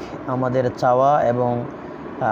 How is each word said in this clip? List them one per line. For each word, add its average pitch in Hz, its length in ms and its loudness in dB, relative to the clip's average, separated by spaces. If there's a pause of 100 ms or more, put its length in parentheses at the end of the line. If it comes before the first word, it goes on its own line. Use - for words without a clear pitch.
(280)
আমাদের 127 500 0
চাওয়া 135 460 4
এবং, 120 400 0 (580)
আহ, 131 100 0